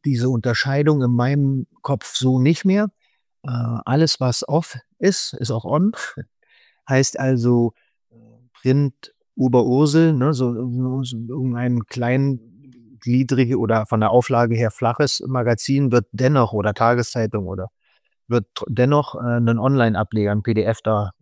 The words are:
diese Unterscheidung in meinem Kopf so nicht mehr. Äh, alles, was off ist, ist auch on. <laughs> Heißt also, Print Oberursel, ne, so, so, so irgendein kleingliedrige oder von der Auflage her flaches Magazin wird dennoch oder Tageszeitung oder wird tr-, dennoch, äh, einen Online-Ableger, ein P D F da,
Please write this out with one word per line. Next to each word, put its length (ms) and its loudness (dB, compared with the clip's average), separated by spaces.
diese 240 0
Unterscheidung 760 0
in 100 2
meinem 560 0
Kopf 340 -6
so 240 2
nicht 240 2
mehr. 260 2
Äh, 60 -8
alles, 340 2
was 300 -2
off 280 -2
ist, 360 -2
ist 180 -4
auch 120 -4
on. 320 0
<laughs> 60 -12
Heißt 320 0
also, 540 2
Print 600 -2
Oberursel, 800 4
ne, 180 0
so, 220 -2
so, 480 -4
so 140 -8
irgendein 560 -4
kleingliedrige 1700 -2
oder 260 0
von 160 -2
der 100 2
Auflage 460 2
her 140 0
flaches 560 -2
Magazin 680 0
wird 200 2
dennoch 420 2
oder 180 0
Tageszeitung 760 0
oder 220 -8
wird 280 0
tr-, 140 -10
dennoch, 460 0
äh, 40 -10
einen 400 0
Online-Ableger, 760 0
ein 100 -2
P 120 -2
D 100 0
F 180 -2
da, 400 -2